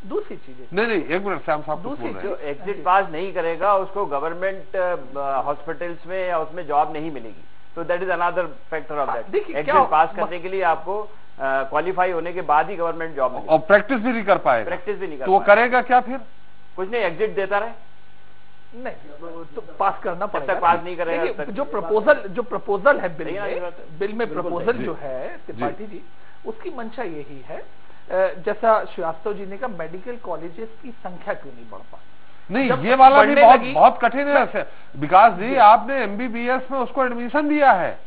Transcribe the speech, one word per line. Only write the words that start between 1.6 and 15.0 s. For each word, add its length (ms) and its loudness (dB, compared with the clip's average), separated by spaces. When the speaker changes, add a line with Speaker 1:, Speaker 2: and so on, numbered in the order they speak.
Speaker 2:
साहब 160 -4
कुछ 120 -8
Speaker 1:
दूसरी 180 -6
Speaker 2:
बोल 100 -6
रहे 60 -8
Speaker 3:
जो 120 -4
Speaker 2:
हैं। 80 -8
Speaker 3:
एग्जिट 320 -6
Speaker 1:
जी। 60 -10
Speaker 3:
pass 300 4
नहीं 220 -6
करेगा 420 2
उसको 300 -2
government, 680 -4
अ, 720 -2
hospitals 640 -6
में 200 -4
या 120 0
उसमें 280 -6
job 260 2
नहीं 180 -6
मिलेगी, 320 -8
तो 80 -6
that 140 0
is 120 -4
another 340 0
factor 480 -6
of 60 -4
that। 120 -2
Speaker 1:
हाँ, 140 -4
देखिए, 320 -4
Speaker 3:
एग्जिट 200 0
Speaker 1:
क्या 80 6
Speaker 3:
पास 260 4
Speaker 1:
मस- 80 -8
Speaker 3:
करने 220 -4
के 100 -6
लिए 120 -2
आपको, 400 0
अ, 80 -8
क्वालिफाई 720 0
होने 220 -4
के 80 -6
बाद 280 2
ही 60 -6
government 400 -4
job 160 0
मिलेगी। 180 -8
Speaker 2:
और 100 6
प्रैक्टिस 400 4
भी 120 0
नहीं 120 -2
कर 140 4
पाएगा। 280 2
Speaker 3:
Practice 320 -4
भी 100 -6